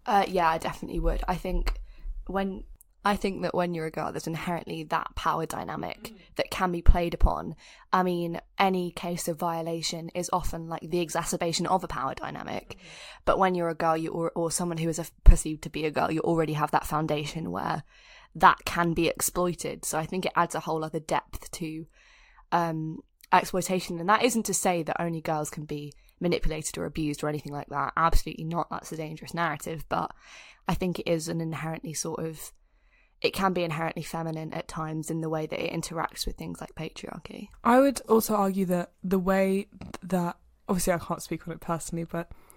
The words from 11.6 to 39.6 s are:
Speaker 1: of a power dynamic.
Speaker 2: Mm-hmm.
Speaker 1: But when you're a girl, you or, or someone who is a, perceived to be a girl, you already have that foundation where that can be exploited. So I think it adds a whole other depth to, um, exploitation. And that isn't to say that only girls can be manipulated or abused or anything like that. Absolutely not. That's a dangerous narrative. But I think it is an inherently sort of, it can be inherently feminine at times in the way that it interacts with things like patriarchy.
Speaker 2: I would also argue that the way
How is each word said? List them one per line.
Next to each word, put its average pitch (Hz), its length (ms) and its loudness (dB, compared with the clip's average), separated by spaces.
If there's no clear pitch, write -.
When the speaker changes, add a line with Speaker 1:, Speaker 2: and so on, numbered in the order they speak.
Speaker 1:
of 180 160 2
a 170 60 -6
power 131 260 -4
dynamic. - 560 -8
Speaker 2:
Mm-hmm. - 160 -20
Speaker 1:
But - 140 6
when 185 160 4
you're 170 160 0
a 160 40 -4
girl, 165 220 2
you 160 140 -4
or, 196 240 -2
or 170 160 0
someone 170 280 -2
who 165 100 0
is 160 100 -2
a, 165 80 -8
perceived - 380 10
to - 80 -10
be 156 140 -4
a 156 60 0
girl, 156 220 2
you 160 80 0
already 160 320 2
have 151 200 0
that 147 140 2
foundation 156 640 -2
where - 320 -4
that 170 320 6
can 170 280 2
be 165 140 4
exploited. - 800 -2
So 151 120 -2
I 160 80 0
think 180 200 -4
it - 100 -2
adds 170 180 2
a 160 60 -4
whole 156 240 -2
other 156 160 -6
depth - 520 -4
to, 160 340 -8
um, 160 480 0
exploitation. 180 640 2
And 170 100 0
that 214 140 6
isn't 233 220 4
to 190 100 0
say 180 280 2
that - 180 -4
only 165 200 -2
girls 151 300 -2
can 151 140 -8
be 147 280 -8
manipulated 156 580 0
or 170 60 -4
abused 151 400 -4
or 151 40 0
anything 151 240 -6
like 143 160 -10
that. 139 280 -4
Absolutely 165 480 0
not. 170 260 -4
That's - 220 -10
a 160 40 -8
dangerous 156 380 -10
narrative. 151 540 -4
But - 240 -2
I 180 60 2
think 180 240 0
it - 120 -4
is 165 180 0
an 165 120 -2
inherently 160 540 -6
sort 165 300 -6
of, 160 280 -10
it 180 120 2
can 190 200 2
be 180 120 0
inherently 160 380 -2
feminine 160 500 -6
at 165 160 -6
times 160 420 -6
in 165 100 -2
the 160 80 -2
way 156 180 -2
that - 180 -4
it - 80 -4
interacts - 540 -4
with - 100 -4
things 165 240 -8
like - 140 -12
patriarchy. - 720 -10
Speaker 2:
I 240 160 8
would 277 280 4
also 220 260 6
argue 196 320 2
that 175 260 0
the 190 160 2
way 190 500 2